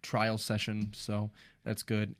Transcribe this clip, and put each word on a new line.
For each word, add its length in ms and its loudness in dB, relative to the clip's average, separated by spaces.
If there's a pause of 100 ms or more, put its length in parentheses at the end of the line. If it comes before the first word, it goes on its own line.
trial 340 2
session, 560 0
so 380 -2 (320)
that's 200 -4
good. 360 0